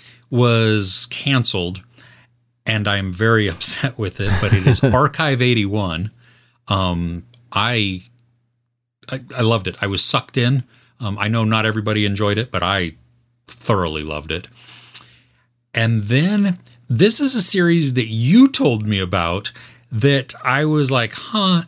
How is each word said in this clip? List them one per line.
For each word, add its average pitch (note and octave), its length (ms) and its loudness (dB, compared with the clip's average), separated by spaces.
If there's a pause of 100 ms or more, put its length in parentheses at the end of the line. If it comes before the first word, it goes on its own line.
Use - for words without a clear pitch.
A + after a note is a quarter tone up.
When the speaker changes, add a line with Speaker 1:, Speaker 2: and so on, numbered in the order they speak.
(300)
Speaker 1:
was A2+ 800 2
canceled, G2 720 -2 (840)
and G#2+ 220 -2
I'm G2 260 -2
very A2 340 2
<laughs> - 20 -2
upset - 480 -2
with G2+ 220 -6
it, G2 120 -2 (100)
but G2+ 120 2
it G2 140 2
is B2+ 160 4
Speaker 2:
<laughs> - 0 -
Speaker 1:
Archive C3+ 580 2
eighty-one. G2+ 720 0 (560)
Um, F2 560 -2 (280)
I, G2+ 520 -2 (1040)
I, C3 120 -8 (140)
I B2 60 -4
loved A2+ 260 2
it. F2+ 140 -6
I G2+ 60 -2
was G2 160 -2
sucked - 340 -2
in. B2 260 0 (360)
Um, G2+ 180 -6
I G2+ 100 -2
know A2+ 160 0
not A2 220 0
everybody G#2+ 400 0
enjoyed G2+ 320 0
it, A#2+ 140 -6
but F#2 120 -4
I F#2 300 0 (540)
thoroughly E2 560 -2
loved D2+ 280 -10
it. D#2+ 160 -8 (1300)
And A2+ 320 0
then F#3 520 0 (320)
this E3 300 2
is C4+ 160 0
a A3 60 0
series E3+ 520 2
that A#2+ 140 0
you C3 400 6
told B2 380 0
me G#2 140 0
about F2+ 520 -2 (400)
that C3+ 420 0 (100)
I C3+ 220 0
was D3+ 260 0
like, A#2 220 0
"Huh," F#3 540 -2